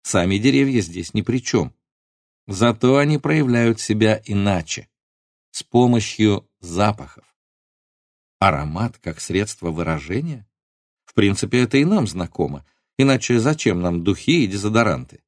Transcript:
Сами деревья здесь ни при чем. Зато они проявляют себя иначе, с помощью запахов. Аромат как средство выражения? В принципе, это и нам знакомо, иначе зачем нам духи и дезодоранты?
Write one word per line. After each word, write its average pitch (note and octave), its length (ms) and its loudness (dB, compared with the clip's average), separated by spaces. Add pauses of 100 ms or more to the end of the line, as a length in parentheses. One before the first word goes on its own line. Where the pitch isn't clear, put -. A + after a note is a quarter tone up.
Сами F#2+ 360 0
деревья C3 440 2
здесь E2+ 320 -10
ни A2 80 -2
при A#2 160 -2
чем. F#2 360 -2 (760)
Зато A#2 500 2
они D3 200 2
проявляют B2 640 0
себя G#2+ 460 0
иначе, G2+ 640 -4 (640)
с - 120 -14
помощью A2+ 840 2 (120)
запахов. G2 680 -4 (1120)
Аромат E2+ 580 0
как D#2+ 240 -10
средство F2+ 500 -4
выражения? E2+ 760 -6 (580)
В - 80 -20
принципе, G2+ 480 2
это B2 160 0
и C#3+ 80 4
нам F#3 200 2
знакомо, D#2+ 600 -6 (320)
иначе C3 420 2
зачем A#2 420 0
нам F2 220 -2
духи C3+ 400 0
и G#2 40 0
дезодоранты? G2 800 -2